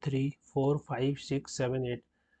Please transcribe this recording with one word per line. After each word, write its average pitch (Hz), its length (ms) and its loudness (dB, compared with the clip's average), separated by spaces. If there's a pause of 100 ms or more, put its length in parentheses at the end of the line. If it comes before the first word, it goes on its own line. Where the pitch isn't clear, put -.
three, 135 260 0 (240)
four, 143 240 4
five, 135 380 0
six, - 420 -4
seven, 127 280 0
eight, 120 180 -4 (380)